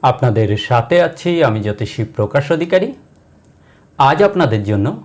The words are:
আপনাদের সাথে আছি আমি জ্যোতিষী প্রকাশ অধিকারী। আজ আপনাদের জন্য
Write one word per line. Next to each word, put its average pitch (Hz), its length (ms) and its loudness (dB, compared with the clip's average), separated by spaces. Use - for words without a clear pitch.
আপনাদের 117 460 2
সাথে 120 340 0
আছি 170 280 -4
আমি 110 180 0
জ্যোতিষী 104 420 -6
প্রকাশ 123 360 -2
অধিকারী। 175 360 0
আজ 143 240 4
আপনাদের 160 420 2
জন্য 101 220 0